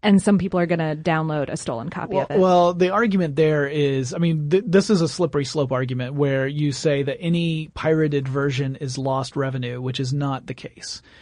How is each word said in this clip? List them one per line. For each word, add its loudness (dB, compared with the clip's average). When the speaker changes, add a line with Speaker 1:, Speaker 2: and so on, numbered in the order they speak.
Speaker 1:
And 6
some 4
people -2
are 2
gonna -2
download -2
a -6
stolen -6
copy -8
Speaker 2:
Well, 2
Speaker 1:
of -10
it. 0
Speaker 2:
well, 6
the 2
argument 0
there 2
is, 0
I -6
mean, 0
th-, 2
this 4
is 4
a 2
slippery 0
slope -2
argument -4
where 2
you 0
say 0
that -4
any -2
pirated 0
version -2
is -8
lost -4
revenue, -4
which -4
is -2
not -4
the -10
case, -14